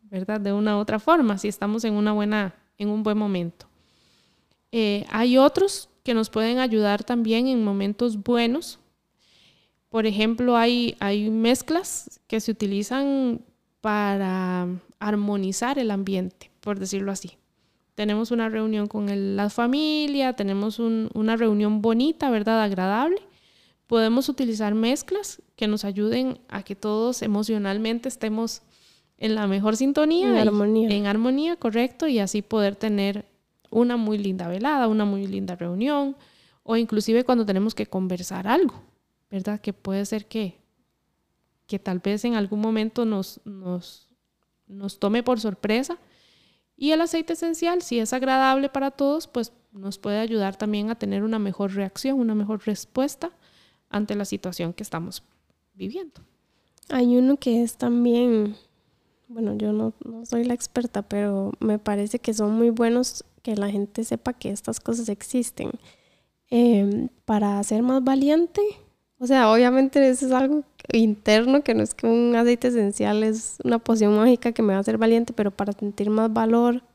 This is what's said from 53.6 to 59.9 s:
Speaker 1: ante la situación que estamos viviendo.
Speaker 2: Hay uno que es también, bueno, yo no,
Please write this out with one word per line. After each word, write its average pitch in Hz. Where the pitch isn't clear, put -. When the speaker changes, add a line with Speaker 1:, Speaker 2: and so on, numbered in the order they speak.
Speaker 1:
ante 208
la 208
situación 180
que 214
estamos 180
viviendo. 262
Speaker 2:
Hay 247
uno 262
que 233
es 226
también, 240
bueno, 226
yo 214
no, 220